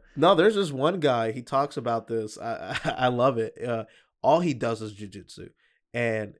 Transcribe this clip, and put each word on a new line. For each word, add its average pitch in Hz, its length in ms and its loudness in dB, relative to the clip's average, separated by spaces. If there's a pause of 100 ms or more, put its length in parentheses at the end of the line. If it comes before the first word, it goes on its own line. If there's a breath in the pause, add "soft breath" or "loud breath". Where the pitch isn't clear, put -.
(160 soft breath)
No, 160 180 6
there's 196 220 6
this 190 160 0
one 151 280 0
guy, 120 340 2
he 139 100 -10
talks 139 340 -2
about 117 300 -4
this. 110 320 -6
I, 113 400 -8
<laughs> - 60 -6
I, - 60 0
I 127 180 0
love 123 280 2
it. 113 260 -4
Uh, 117 220 -4 (380 soft breath)
all 151 160 6
he 170 160 0
does 117 260 -2
is 107 140 -10
jujitsu. 98 540 -16 (440)
And 110 460 -2